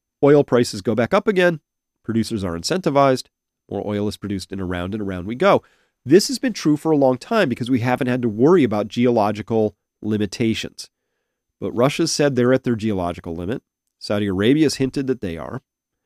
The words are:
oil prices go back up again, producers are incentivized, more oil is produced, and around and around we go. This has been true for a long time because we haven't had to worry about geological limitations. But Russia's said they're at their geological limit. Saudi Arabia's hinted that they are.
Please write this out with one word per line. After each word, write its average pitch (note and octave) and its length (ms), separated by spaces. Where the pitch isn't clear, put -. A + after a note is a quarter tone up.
oil C#3+ 200
prices A#2+ 380
go A2+ 140
back A2+ 180
up G3+ 140
again, F3+ 320
producers A2 400
are E2+ 140
incentivized, C#3 680
more G2+ 160
oil G#2 220
is G2 100
produced, G2 340
and F#2+ 80
around F2+ 360
and G#2+ 80
around F#2 240
we A2+ 80
go. D#3+ 260
This E3 240
has B3+ 120
been B3 140
true D3+ 220
for D#3+ 160
a D3+ 60
long C3 220
time G#3 300
because A#2 200
we B2+ 120
haven't B2 260
had B2 160
to A#2+ 60
worry C#3 340
about G#2 240
geological A2 880
limitations. G#2+ 880
But G2+ 140
Russia's D3 380
said C#3+ 240
they're B2 160
at C3 120
their B2 120
geological F2+ 600
limit. F2+ 260
Saudi G#2 260
Arabia's A#2+ 520
hinted C3+ 280
that B2+ 160
they E2 160
are. D2 240